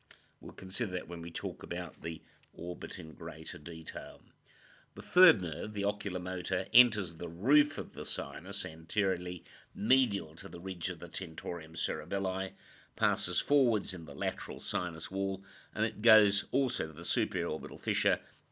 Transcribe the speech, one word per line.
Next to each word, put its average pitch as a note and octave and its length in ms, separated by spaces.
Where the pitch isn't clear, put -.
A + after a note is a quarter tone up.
We'll E2+ 140
consider F#2+ 400
that F2+ 160
when E2+ 120
we E2+ 100
talk - 320
about F2 380
the E2 200
orbit F2 440
in D#2+ 140
greater D#2+ 440
detail. D#2 640
The G2+ 60
third E3+ 400
nerve, F2 320
the G#2 80
oculomotor, F#2 880
enters G#2+ 440
the E2+ 120
roof B2+ 520
of E2 140
the D2+ 120
sinus D2+ 580
anteriorly F2+ 800
medial G2+ 640
to F#2+ 120
the E2+ 120
ridge F2+ 300
of E2+ 100
the E2+ 80
tentorium E2 640
cerebelli, F#2 800
passes G2 460
forwards A#2+ 520
in E2 120
the C#2+ 80
lateral F2+ 460
sinus F2 500
wall, G2 320
and G#2+ 100
it A2 200
goes G#2+ 480
also B2 360
to D#2+ 60
the D#2 100
superior F#2 440
orbital D2+ 320
fissure G2 400